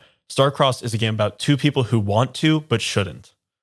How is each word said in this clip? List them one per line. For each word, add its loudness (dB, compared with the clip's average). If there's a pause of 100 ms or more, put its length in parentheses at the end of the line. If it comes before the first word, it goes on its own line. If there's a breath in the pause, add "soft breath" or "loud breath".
(300 soft breath)
"Starcrossed 0
is -6
a 0
game 0
about -2
two 2
people 0
who 0
want 0
to 2
but -2
shouldn't." -6 (300)